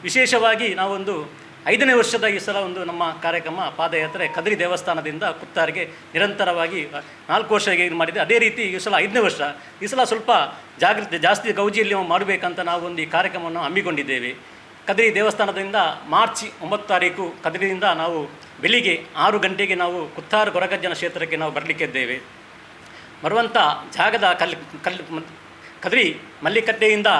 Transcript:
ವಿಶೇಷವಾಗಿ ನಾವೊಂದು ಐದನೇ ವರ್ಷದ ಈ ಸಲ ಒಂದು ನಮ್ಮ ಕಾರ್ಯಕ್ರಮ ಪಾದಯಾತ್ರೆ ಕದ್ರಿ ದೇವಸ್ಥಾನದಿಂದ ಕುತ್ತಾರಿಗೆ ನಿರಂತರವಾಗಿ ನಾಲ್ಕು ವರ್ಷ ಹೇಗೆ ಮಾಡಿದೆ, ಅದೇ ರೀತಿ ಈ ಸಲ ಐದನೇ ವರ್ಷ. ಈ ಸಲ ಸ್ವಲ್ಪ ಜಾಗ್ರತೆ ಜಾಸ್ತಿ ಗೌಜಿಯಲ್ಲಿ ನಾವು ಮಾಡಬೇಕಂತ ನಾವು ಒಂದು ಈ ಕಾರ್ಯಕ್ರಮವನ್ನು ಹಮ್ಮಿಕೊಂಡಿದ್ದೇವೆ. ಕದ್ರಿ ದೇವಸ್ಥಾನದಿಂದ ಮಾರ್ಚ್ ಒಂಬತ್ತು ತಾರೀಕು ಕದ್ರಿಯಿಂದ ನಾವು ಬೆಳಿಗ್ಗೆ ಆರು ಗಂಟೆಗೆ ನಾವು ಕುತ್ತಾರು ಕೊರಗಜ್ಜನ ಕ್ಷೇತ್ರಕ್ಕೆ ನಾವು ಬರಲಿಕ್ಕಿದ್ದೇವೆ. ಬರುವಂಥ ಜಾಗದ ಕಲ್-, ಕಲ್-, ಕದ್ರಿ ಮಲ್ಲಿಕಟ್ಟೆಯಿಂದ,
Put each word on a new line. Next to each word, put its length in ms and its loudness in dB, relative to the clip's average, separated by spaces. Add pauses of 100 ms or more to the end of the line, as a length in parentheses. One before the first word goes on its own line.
ವಿಶೇಷವಾಗಿ 720 2
ನಾವೊಂದು 760 -6 (180)
ಐದನೇ 260 4
ವರ್ಷದ 340 2
ಈ 120 0
ಸಲ 160 -4
ಒಂದು 300 -4
ನಮ್ಮ 260 -2
ಕಾರ್ಯಕ್ರಮ 480 -4 (180)
ಪಾದಯಾತ್ರೆ 500 -2
ಕದ್ರಿ 320 -2
ದೇವಸ್ಥಾನದಿಂದ 640 -2
ಕುತ್ತಾರಿಗೆ 600 -2
ನಿರಂತರವಾಗಿ 1000 -2 (420)
ನಾಲ್ಕು 240 2
ವರ್ಷ 160 2
ಹೇಗೆ 200 4
ಮಾಡಿದೆ, 300 0
ಅದೇ 200 4
ರೀತಿ 220 2
ಈ 180 -2
ಸಲ 180 -2
ಐದನೇ 220 2
ವರ್ಷ. 220 2 (400)
ಈ 60 -6
ಸಲ 160 2
ಸ್ವಲ್ಪ 280 0 (480)
ಜಾಗ್ರತೆ 400 2
ಜಾಸ್ತಿ 320 2
ಗೌಜಿಯಲ್ಲಿ 420 0
ನಾವು 140 0
ಮಾಡಬೇಕಂತ 520 0
ನಾವು 260 -2
ಒಂದು 160 -6
ಈ 40 -4
ಕಾರ್ಯಕ್ರಮವನ್ನು 540 -2
ಹಮ್ಮಿಕೊಂಡಿದ್ದೇವೆ. 760 -2 (520)
ಕದ್ರಿ 280 4
ದೇವಸ್ಥಾನದಿಂದ 600 0 (340)
ಮಾರ್ಚ್ 340 2 (180)
ಒಂಬತ್ತು 260 -4
ತಾರೀಕು 560 0
ಕದ್ರಿಯಿಂದ 400 -2
ನಾವು 460 -2 (320)
ಬೆಳಿಗ್ಗೆ 420 2 (120)
ಆರು 240 4
ಗಂಟೆಗೆ 360 0
ನಾವು 400 -2
ಕುತ್ತಾರು 360 0
ಕೊರಗಜ್ಜನ 420 -2
ಕ್ಷೇತ್ರಕ್ಕೆ 420 -4
ನಾವು 160 -2
ಬರಲಿಕ್ಕಿದ್ದೇವೆ. 880 -4 (840)
ಬರುವಂಥ 340 0 (360)
ಜಾಗದ 300 2 (160)
ಕಲ್-, 440 -4
ಕಲ್-, 400 -6 (580)
ಕದ್ರಿ 360 2 (260)
ಮಲ್ಲಿಕಟ್ಟೆಯಿಂದ, 640 2 (120)